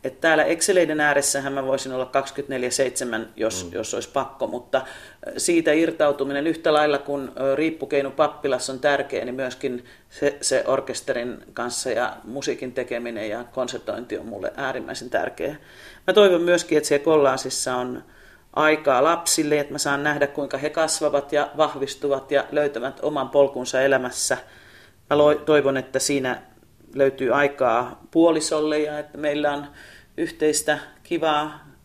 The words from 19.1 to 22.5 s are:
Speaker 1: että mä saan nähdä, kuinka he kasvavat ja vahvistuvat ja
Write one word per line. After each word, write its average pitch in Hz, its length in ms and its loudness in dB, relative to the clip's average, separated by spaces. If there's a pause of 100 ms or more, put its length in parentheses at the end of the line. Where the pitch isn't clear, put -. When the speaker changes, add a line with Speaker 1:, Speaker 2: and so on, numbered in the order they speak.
Speaker 1:
että 143 120 -4
mä 143 60 -8
saan 143 240 0
nähdä, 147 240 2
kuinka 143 320 -6
he 147 120 -4
kasvavat 151 600 0
ja 143 240 2
vahvistuvat 139 720 -2
ja 139 220 2